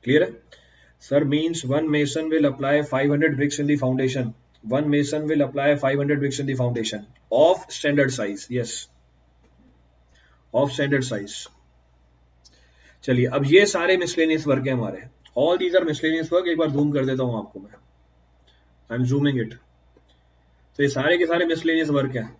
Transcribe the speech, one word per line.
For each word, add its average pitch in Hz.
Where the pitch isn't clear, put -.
क्लियर 147
है? -
Sir, 143
means 156
one 156
mason 156
will 151
apply 135
five 139
hundred 147
bricks 143
in 143
the 147
foundation। 131
One 139
mason 151
will 147
apply 139
five 139
hundred 143
bricks 139
in 135
the 131
foundation 117
of 180
standard -
size। 101
Yes, 117
of 139
standard 139
size। 104
चलिए, 127
अब 139
ये 196
सारे 185
मिसलेनियस 160
वर्क 131
है 135
हमारे। 104
All 170
these 180
are 170
miscellaneous 160
work। 175
एक 160
बार 156
जूम 147
कर 139
देता 131
हूं 120
आपको 101
मैं, 101
I 117
am 127
zooming 139
it। 110
तो 143
ये 143
सारे 147
के 175
सारे 170
मिसलेनियस 165
वर्क 131
हैं। 113